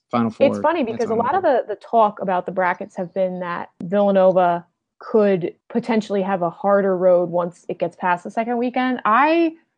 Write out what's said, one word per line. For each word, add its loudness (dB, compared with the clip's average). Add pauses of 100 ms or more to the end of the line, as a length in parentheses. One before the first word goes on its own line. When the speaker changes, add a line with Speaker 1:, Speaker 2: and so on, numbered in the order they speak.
(100)
Speaker 1:
Final 0
Four, 0
Speaker 2:
It's -4
funny 0
Speaker 1:
that's -6
Speaker 2:
because -2
a -2
Speaker 1:
on -2
Speaker 2:
lot -2
of -2
Speaker 1:
there. 0
Speaker 2:
the, -8
the -14
talk 0
about -4
the -8
brackets -4
have -8
been -4
that -8 (120)
Villanova 2 (320)
could 0 (140)
potentially -2
have -2
a 0
harder 2
road 2
once -4
it -8
gets -6
past -2
the -12
second -4
weekend. -2
I 2 (240)